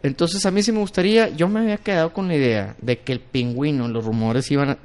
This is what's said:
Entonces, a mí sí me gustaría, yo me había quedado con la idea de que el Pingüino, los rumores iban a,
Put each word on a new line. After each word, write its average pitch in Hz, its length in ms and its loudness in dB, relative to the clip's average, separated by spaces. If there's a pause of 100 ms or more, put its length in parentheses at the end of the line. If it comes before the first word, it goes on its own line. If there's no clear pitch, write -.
Entonces, 170 420 -2
a 190 60 2
mí 202 100 2
sí 220 100 0
me 220 80 0
gustaría, 208 500 2
yo 165 200 0
me 214 120 0
había 208 160 0
quedado 170 360 0
con 190 140 -4
la 170 80 0
idea 110 460 0
de 117 180 -2
que - 120 -8
el 123 80 -2
Pingüino, 127 680 -2
los 113 180 -4
rumores 113 460 0
iban 139 180 2
a, 135 160 -2